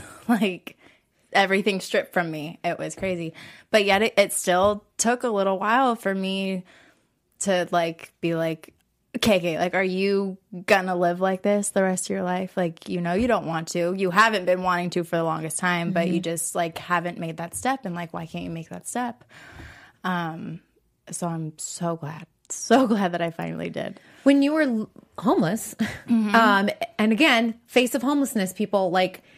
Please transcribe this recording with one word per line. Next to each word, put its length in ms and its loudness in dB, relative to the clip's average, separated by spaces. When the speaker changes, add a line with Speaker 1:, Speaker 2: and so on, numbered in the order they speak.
Speaker 1:
<laughs> 140 -18
Like, 500 -2
everything 480 2
stripped 320 -2
from 200 0
me. 340 -10
It 140 -2
was 160 -8
crazy. 380 -4
But 140 4
yet 160 4
it, 160 0
it 160 4
still 500 2
took 260 0
a 60 0
little 300 0
while 360 2
for 180 -2
me 500 -4
to, 300 0
like, 480 -2
be 160 -2
like, 380 -4
"Okay, 200 4
okay, 220 -2
like, 160 0
are 80 2
you 540 0
gonna 300 2
live 260 0
like 220 0
this 260 0
the 140 2
rest 220 0
of 60 -12
your 120 -4
life? 340 -4
Like, 320 -4
you 120 -4
know 120 -2
you 140 2
don't 180 0
want 240 -6
to. 240 -2
You 180 0
haven't 340 4
been 180 2
wanting 280 0
to 120 -2
for 140 -4
the 60 0
longest 360 -4
time, 320 0
but 160 0
you 80 0
Speaker 2:
Mm-hmm. 60 0
Speaker 1:
just, 220 -6
like, 240 -2
haven't 400 -2
made 180 -8
that 180 -10
step. 300 -4
And, 80 -6
like, 200 -8
why 120 -8
can't 200 -10
you 40 -10
make 200 -10
that 180 -14
step?" 360 -8
Um, 580 -6
so 160 -6
I'm 300 -6
so 380 -6
glad, 300 -12
so 380 2
glad 260 0
that 80 -4
I 100 -4
finally 380 -8
did. 300 -10
Speaker 2:
When 180 6
you 120 2
were 100 2
l-, 260 -2
homeless, 580 0
<laughs> 320 -6
Speaker 1:
Mm-hmm. 280 2
Speaker 2:
um, 340 6
and 140 4
again, 440 2
face 280 2
of 60 2
homelessness, 520 0
people, 380 0
like, 300 0